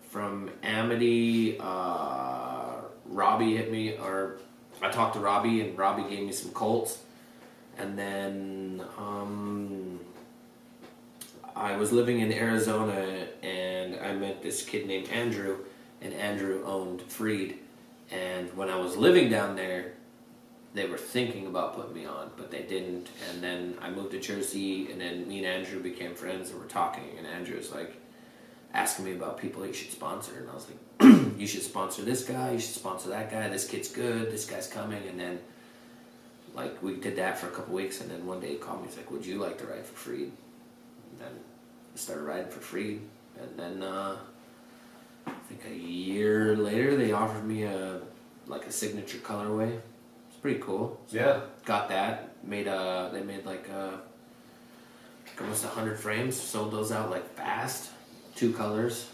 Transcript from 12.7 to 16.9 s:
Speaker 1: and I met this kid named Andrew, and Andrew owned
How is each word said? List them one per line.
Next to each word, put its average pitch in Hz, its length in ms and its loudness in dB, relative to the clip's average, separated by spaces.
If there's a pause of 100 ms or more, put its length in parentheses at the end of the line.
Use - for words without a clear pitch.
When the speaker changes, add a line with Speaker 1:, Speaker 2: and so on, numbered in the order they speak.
Speaker 1:
and 92 560 -2
I 101 140 -4
met 98 300 -2
this - 200 -2
kid 101 240 -2
named 95 220 -2
Andrew, 101 480 0 (440)
and 95 120 -8
Andrew 98 500 0
owned 92 380 -2